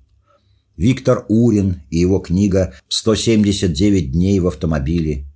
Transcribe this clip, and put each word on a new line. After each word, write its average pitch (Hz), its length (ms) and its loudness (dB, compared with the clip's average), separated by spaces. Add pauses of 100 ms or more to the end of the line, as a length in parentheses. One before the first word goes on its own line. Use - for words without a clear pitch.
(760)
Виктор 127 520 0
Урин 104 640 2
и 82 80 0
его 92 180 2
книга 95 560 0 (140)
«Сто - 260 -2
семьдесят 101 600 0
девять 90 380 0
дней 92 280 2
в 87 80 0
автомобиле», 78 880 -4